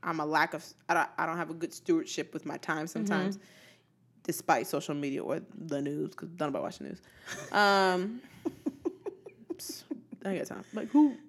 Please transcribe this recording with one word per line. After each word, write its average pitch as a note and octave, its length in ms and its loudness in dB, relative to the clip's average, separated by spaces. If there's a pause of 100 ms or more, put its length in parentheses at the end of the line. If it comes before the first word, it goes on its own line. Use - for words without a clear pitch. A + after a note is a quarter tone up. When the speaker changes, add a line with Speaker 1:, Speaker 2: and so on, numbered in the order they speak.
Speaker 1:
I'm E3 180 -2
a D3 60 -2
lack D#3 280 4
of, D3+ 100 -6 (240)
I E3+ 60 4
don't, E3 140 4 (100)
I D#3+ 80 2
don't E3 100 -2
have E3 140 -4
a E3 40 -8
good E3 200 -6
stewardship - 580 0
with D#3 140 -8
my D3 120 -6
time D#3 280 -2
sometimes, F#3+ 500 0
Speaker 2:
Mm-hmm. - 80 -16 (800)
Speaker 1:
despite D3 440 2
social C#3+ 280 -2
media C#3+ 280 -2
or - 180 -2 (140)
the D3 280 -4
news, D3 320 -4
'cause - 220 -12
don't D3+ 160 -2
nobody D#2+ 100 -2
watch - 160 -6
the C#2 60 -12
news. C#2 160 -10 (520)
Um, G3 680 4 (260)
<laughs> - 40 -2 (1700)
I G3 60 -2
ain't F3+ 80 0 (100)
got - 80 -8
time. F#3+ 80 -12 (100)
Like, G#3+ 160 -6
who? C#4+ 240 8 (140)